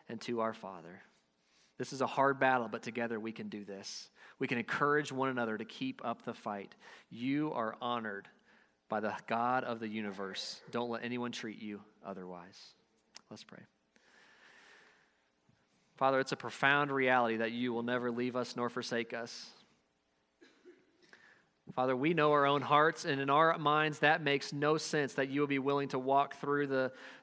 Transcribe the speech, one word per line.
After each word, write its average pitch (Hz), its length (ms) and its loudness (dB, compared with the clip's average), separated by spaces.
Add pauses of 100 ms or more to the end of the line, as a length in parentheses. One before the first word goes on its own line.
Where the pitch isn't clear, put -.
and 113 120 -8
to 120 200 -4
our 110 140 0
Father. 92 480 -14 (760)
This - 140 -6
is 135 100 -2
a 123 40 4
hard 135 320 4
battle, 127 320 4
but 113 120 -6
together 117 360 -4
we 110 140 -6
can 107 160 -10
do 104 160 -8
this. 98 460 -12 (280)
We 135 80 -2
can 127 120 -2
encourage 147 520 0
one 135 200 0
another 117 280 -2
to 110 60 -6
keep 131 400 -8
up 117 200 -6
the 117 100 -6
fight. 101 400 -8 (360)
You 139 440 -2
are 110 260 -4
honored 113 480 -4 (600)
by 107 100 0
the 104 140 -2 (120)
God 120 380 0
of 117 160 -6
the 113 80 -6
universe. 101 720 -6 (100)
Don't 120 200 -4
let 113 120 -6
anyone 120 300 -4
treat 113 280 -10
you 104 200 -8 (260)
otherwise. 90 680 -12 (540)
Let's 107 160 -16
pray. - 180 -20 (2250)
Father, 135 240 4
it's 131 120 -2
a 135 40 -2
profound 143 540 2
reality 127 460 4
that 113 160 0
you 120 200 0
will 117 100 -2
never 123 280 0
leave 123 260 -2
us 123 200 -4
nor 120 120 0
forsake 117 460 -4
us. 117 360 -10 (2250)
Father, 127 220 0
we 143 160 2
know 151 200 4
our 147 120 6
own 143 160 4
hearts, 147 440 4
and 143 160 -2
in 139 100 0
our 160 260 6
minds, 151 440 2
that 156 220 4
makes 143 300 0
no 147 240 2
sense 151 380 0
that 139 160 0
you 139 100 0
will 147 60 4
be 139 140 0
willing 143 280 0
to 135 100 -2
walk 135 420 2
through 143 260 0
the, 131 260 0 (300)